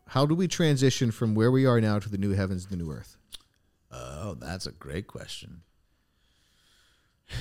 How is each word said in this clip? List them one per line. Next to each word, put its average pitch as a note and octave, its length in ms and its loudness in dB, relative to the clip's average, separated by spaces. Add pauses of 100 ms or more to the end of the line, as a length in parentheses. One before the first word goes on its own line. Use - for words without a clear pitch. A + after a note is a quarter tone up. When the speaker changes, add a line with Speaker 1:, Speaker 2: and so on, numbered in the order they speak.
Speaker 1:
how C3 200 2
do D3+ 100 2
we F#3 100 2
transition C#3 640 2
from A2 240 0
where A2 160 4
we C3+ 160 4
are A#2+ 140 6
now G#2+ 180 2
to G#2 100 -6
the G2+ 100 -6
new G2+ 120 0
heavens F#2+ 320 0
and F#2+ 100 -12
the F2 120 -4
new D#2 80 -6
earth? - 240 -14 (760)
Speaker 2:
Oh, D2 480 -10
that's D2+ 280 -8
a C#2 60 -8
great D#2+ 360 -8
question. - 540 -14 (1800)